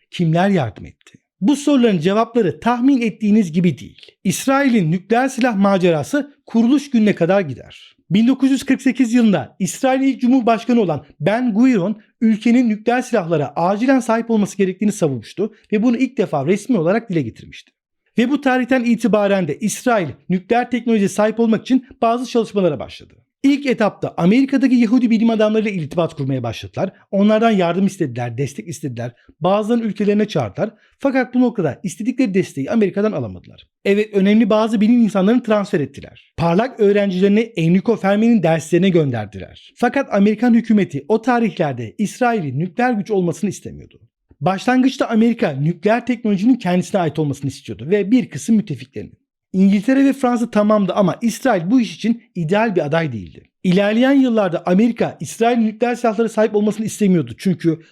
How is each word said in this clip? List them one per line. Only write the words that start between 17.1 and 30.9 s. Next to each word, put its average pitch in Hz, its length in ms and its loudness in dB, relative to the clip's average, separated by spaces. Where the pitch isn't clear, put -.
dile 165 120 -2
getirmişti. - 500 -14
Ve 240 120 2
bu 285 100 0
tarihten 254 440 0
itibaren 202 640 0
de 143 100 -6
İsrail 208 500 -2
nükleer 233 420 -2
teknolojiye 226 380 0
sahip 214 320 0
olmak 220 220 2
için 262 240 0
bazı 240 280 -2
çalışmalara 196 480 0
başladı. - 360 -16
İlk 277 240 2
etapta 208 500 -2
Amerika'daki 254 580 2
Yahudi 240 360 2
bilim 226 200 2
adamlarıyla 214 400 0
irtibat 165 440 -4
kurmaya 135 280 -4
başladılar. 120 500 -8
Onlardan 214 400 2
yardım 185 360 0
istediler, 120 520 -6
destek 143 300 -8
istediler. 120 440 -10
Bazılarını 214 440 0
ülkelerine 208 440 0
çağırdılar. 147 420 -4